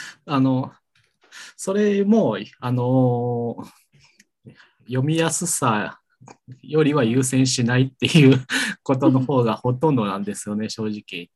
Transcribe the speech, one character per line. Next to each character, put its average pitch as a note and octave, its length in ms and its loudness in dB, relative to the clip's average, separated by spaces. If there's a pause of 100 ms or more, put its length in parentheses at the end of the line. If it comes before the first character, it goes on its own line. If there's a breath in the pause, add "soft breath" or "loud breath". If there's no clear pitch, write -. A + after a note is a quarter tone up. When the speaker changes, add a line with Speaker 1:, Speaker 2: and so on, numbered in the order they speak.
(240 loud breath)
Speaker 1:
あ C#3 160 -2
の、 C3 320 0 (840 loud breath)
そ - 180 -6
れ G3+ 300 0
も、 F#3+ 340 2 (220)
あ B2 120 -4
の B2 840 0 (920 loud breath)
ー、 - 80 -20 (320 soft breath)
読 B2+ 160 -2
み D#3 140 0
や E3 140 0
す E3+ 160 -6
さ A2 540 -4 (600)
よ D3+ 200 0
り D3 120 2
は C#3+ 100 2
優 A#2+ 180 2
先 C3 240 2
し B2+ 180 -2
な B2 140 0
い B2+ 40 4
っ C3 80 -2
て - 160 -4
い C3+ 260 8
う C3+ 80 2 (420 loud breath)
こ C3+ 140 -2
と - 140 2
の C3 100 4
方 C3+ 220 0
が A2 140 0
ほ B2 180 -2
と D3+ 160 0
ん C#3 60 0
ど A2 80 0
な G2 140 -4
ん G2+ 40 -6
で G2+ 140 -8
す - 120 -14
よ G#2 60 -6
ね、 G#2+ 100 -4
Speaker 2:
う - 40 -6
ん。 - 20 -10
Speaker 1:
正 G#2+ 160 -8
直。 G#2 500 -10